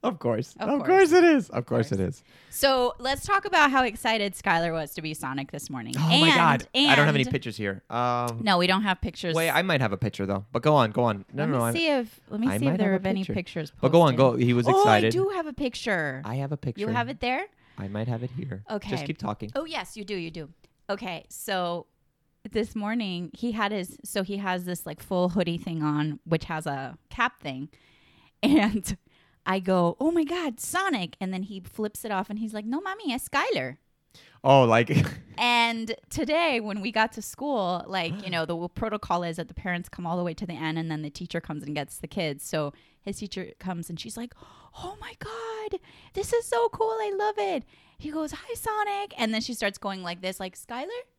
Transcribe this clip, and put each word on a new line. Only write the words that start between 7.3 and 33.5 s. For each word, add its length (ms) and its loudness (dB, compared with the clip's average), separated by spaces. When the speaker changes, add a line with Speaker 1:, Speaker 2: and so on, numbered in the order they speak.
Speaker 1:
pictures 260 -4
here. 320 -2
Um, 540 0
Speaker 2:
No, 160 4
we 80 4
don't 160 2
have 180 -2
pictures. 320 -4
Speaker 1:
wait, 160 2
I 140 2
might 180 2
have 120 0
a 40 -4
picture, 300 -2
though. 240 -2
But 100 -2
go 140 6
on, 160 6
go 120 2
on. 300 0
No, 100 -2
Speaker 2:
Let 60 0
Speaker 1:
no, 80 2
Speaker 2:
me 60 4
Speaker 1:
I, 100 2
Speaker 2:
see 160 0
if, 300 -2
let 100 -6
me 80 2
Speaker 1:
I 120 2
Speaker 2:
see 60 0
if 80 4
Speaker 1:
might 40 0
Speaker 2:
there 140 2
Speaker 1:
have 100 0
a 20 -12
Speaker 2:
have 40 -4
any 140 0
Speaker 1:
picture. 120 -4
Speaker 2:
pictures 380 -6
Speaker 1:
But 100 4
go 100 10
on, 140 6
Speaker 2:
posted. 260 6
Speaker 1:
go. 40 4
He 80 4
was 140 4
Speaker 2:
Oh, 120 6
Speaker 1:
excited. 280 8
Speaker 2:
I 20 6
do 200 2
have 180 -4
a 60 -10
picture. 680 -2
Speaker 1:
I 120 -6
have 160 -4
a 60 -6
picture. 240 -6
Speaker 2:
You 80 -4
have 200 -2
it 100 -10
there? 260 -2
Speaker 1:
I 100 -8
might 200 -4
have 140 -2
it 160 -6
here. 320 -10
Speaker 2:
Okay. 220 -8
Speaker 1:
Just 140 -4
keep 120 -8
talking. 380 -8
Speaker 2:
Oh, 100 -4
yes, 320 -10
you 80 -12
do. 100 -8
You 140 -6
do. 200 -14
Okay. 420 -6
So 580 -4
this 240 -2
morning 580 -4
he 200 -4
had 180 -2
his, 320 -6
so 180 -4
he 160 -4
has 280 -4
this, 200 -6
like, 160 -12
full 280 0
hoodie 280 0
thing 240 -4
on, 440 0
which 200 0
has 220 -6
a 280 -8
cap 320 -2
thing. 320 -8
<laughs> 720 -16
And 520 4
I 120 2
go, 400 4
"Oh 120 2
my 120 4
God, 360 -4
Sonic." 600 -2
And 120 -4
then 100 -4
he 180 -10
flips 440 -8
it 60 -4
off 200 -2
and 80 -8
he's 140 -6
like, 120 -8
"No, 160 -2
mommy, 320 -4
it's 160 -6
Skylar." 480 -2